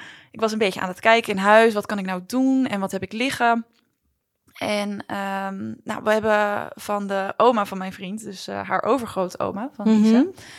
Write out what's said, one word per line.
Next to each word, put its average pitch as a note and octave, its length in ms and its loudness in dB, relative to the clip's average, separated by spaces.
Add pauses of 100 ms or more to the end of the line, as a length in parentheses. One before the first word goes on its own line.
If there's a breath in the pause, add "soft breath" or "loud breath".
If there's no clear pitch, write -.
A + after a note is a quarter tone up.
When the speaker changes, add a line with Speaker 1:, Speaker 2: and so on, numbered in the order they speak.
(320 loud breath)
Speaker 1:
Ik - 80 -18
was A3 120 0
een A3 60 -4
beetje G3+ 240 0
aan F#3 60 -4
het F#3 120 -10
kijken A3+ 340 4
in F#3+ 60 -2
huis, G#3+ 340 6
"Wat G#3 120 -2
kan G#3 120 -6
ik F#3+ 80 -6
nou F#3 220 -6
doen C4 400 2
en G3+ 120 -4
wat F#3+ 120 -4
heb F#3+ 120 -4
ik F#3+ 100 -12
liggen?" A#3 520 0 (920)
En, G#3 500 -6
ehm, G3 640 -6 (100)
nou, - 200 -8
we G#3+ 80 2
hebben G#3 640 0
van G3+ 320 -6
de G3 300 -4
oma A3 280 4
van G3 120 -10
mijn F#3+ 160 -8
vriend, G3+ 300 -10
dus, G3 240 -14
eh, G3+ 200 -6
haar F#3+ 160 0
overgrootoma G#3 880 -4
van G#3+ 160 -2
Speaker 2:
Mhm. A3 120 6
Speaker 1:
Lise, A#3 300 6 (280 loud breath)